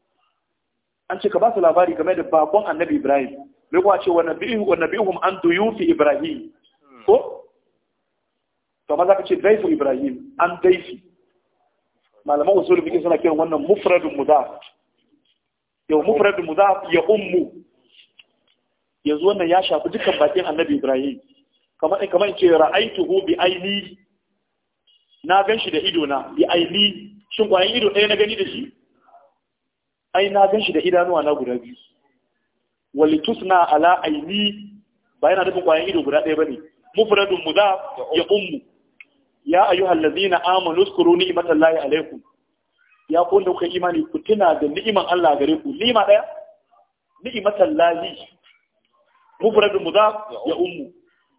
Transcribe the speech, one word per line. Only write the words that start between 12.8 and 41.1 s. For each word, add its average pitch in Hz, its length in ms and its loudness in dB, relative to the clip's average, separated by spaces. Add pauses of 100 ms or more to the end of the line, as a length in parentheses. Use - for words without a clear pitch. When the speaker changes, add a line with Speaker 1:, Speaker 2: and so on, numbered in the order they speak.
Speaker 1:
fiqh 160 200 -2
suna 165 160 2
kiran 160 200 2
wannan 160 280 0
mufradun 175 500 2
mudaf. 139 440 0 (1300)
Yau 151 140 2
mufradun 202 440 0
mudaf 185 460 2
ya 165 160 4
ummu. 185 440 0 (1500)
Yanzu 151 220 0
wannan 190 220 2
ya 180 140 4
shafi 170 280 -2
dukkan 185 280 -2
bakin 151 280 2
Annabi 151 320 -2
Ibrahim. 131 400 -4 (600)
Kamar, 180 180 -2 (100)
kamar 196 200 0
in - 100 -8
ce 185 80 4
ra'aituhu 175 800 2
bi 160 120 0
aini. 185 600 -4 (1300)
Na 185 180 4
gan 214 160 0
shi 185 120 -8
da 156 80 -2
ido 160 280 -2
na, 139 300 -4
bi 156 100 2
aini. 175 640 -2 (200)
Shin 214 180 -2
kwayan 190 280 2
ido 220 140 0
ɗaya 208 180 0
na 208 80 -2
gani 214 200 0
da 190 100 -4
shi? - 260 -12 (1400)
Ai 196 160 2
na 196 160 4
gan 208 160 0
shi 196 100 -4
da 156 80 0
idanuwa 175 420 0
na 147 120 0
guda 123 240 -4
biyu. 120 160 -20 (1200)
Walitusna 160 720 2
ala 165 340 4
aini, 170 680 -6 (500)
ba 151 100 4
yana 185 140 2
nufin 180 180 -4
kwayan 170 260 2
ido 170 140 -2
guda 143 200 0
ɗaya 156 140 -2
bane. 151 220 -2 (380)
Mufradun 196 480 0
mudaf 190 360 2 (340)
ya 170 160 0
ummu. 202 300 -2 (840)
Ya 180 240 4
ayyuhallazina 175 760 0
amanu 185 420 0
zkuru 175 300 2